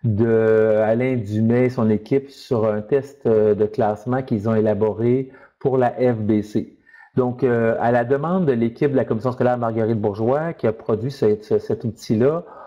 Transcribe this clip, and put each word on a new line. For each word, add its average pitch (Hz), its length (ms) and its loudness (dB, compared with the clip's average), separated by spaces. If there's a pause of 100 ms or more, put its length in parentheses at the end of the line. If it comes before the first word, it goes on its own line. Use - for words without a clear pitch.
de 110 800 4
Alain 120 340 0
Dumais 113 500 2
et - 20 2
son 120 220 0
équipe 135 400 0
sur - 340 -4
un 107 160 0
test, 131 460 -4
euh, 107 280 4
de 104 120 0
classement 113 560 -2
qu'ils 113 260 -2
ont 113 60 0
élaboré 110 760 0 (280)
pour 131 180 -2
la 123 140 2
F 123 260 0
B 107 240 0
C. - 380 -8 (380)
Donc, 123 280 -2
euh, 117 360 2
à 120 120 0
la 120 120 2
demande 156 420 0
de 139 60 2
l'équipe 117 400 0
de 131 40 0
la 120 80 2
Commission 120 280 -4
scolaire 123 260 0
Marguerite 113 420 -2
Bourgeois, 117 540 -2
qui - 120 -4
a 110 60 2
produit 113 380 -4
ce, 139 320 0
ce, - 160 -2
cet - 260 -6
outil-là, 123 600 -2 (220)